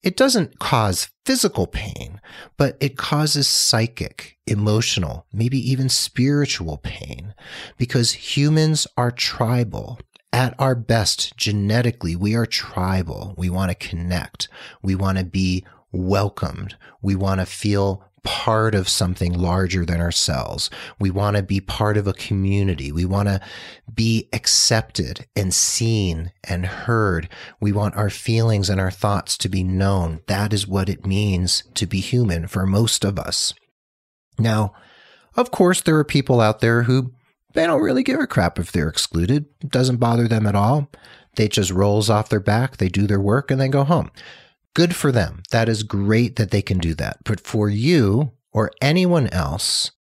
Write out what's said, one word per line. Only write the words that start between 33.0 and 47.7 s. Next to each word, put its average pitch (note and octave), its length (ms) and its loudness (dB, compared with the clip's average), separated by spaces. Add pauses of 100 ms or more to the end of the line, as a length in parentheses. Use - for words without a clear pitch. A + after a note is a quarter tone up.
of G2 140 0
us. - 340 -4 (880)
Now, A2 340 2 (600)
of A#3+ 160 0
course, F3+ 300 2
there D#3 160 2
are D3+ 80 2
people B2+ 360 2
out A2 180 2
there A#2 240 4
who, B2+ 280 2 (420)
they D#4+ 140 2
don't D#4 160 2
really C4+ 200 2
give C#4 160 0
a C#4+ 60 0
crap - 320 0
if F2 140 -6
they're D#2+ 160 0
excluded. F#2+ 580 0 (160)
It C#3+ 80 -8
doesn't B2+ 280 2
bother A#2 300 2
them A2 200 2
at G2+ 80 2
all. B2+ 340 2 (460)
They G#2+ 140 2
just F#2+ 220 0
rolls G2+ 380 2
off G#2+ 200 2
their G#2+ 100 2
back, A2 380 0
they F#2+ 120 0
do G2 160 0
their G2+ 160 2
work, A2 300 0
and C3+ 100 2
they C3 60 2
go C#3 160 2
home. D3+ 260 2 (640)
Good E3+ 220 2
for C#3+ 160 2
them. F#2+ 400 0
That A#2 180 2
is G#2+ 140 0
great G#2+ 540 2
that G#2+ 120 0
they G2 140 2
can F#2 160 0
do E2 160 0
that. - 280 -6
But G#2 160 -2
for G#2 300 0
you A#2+ 600 4 (200)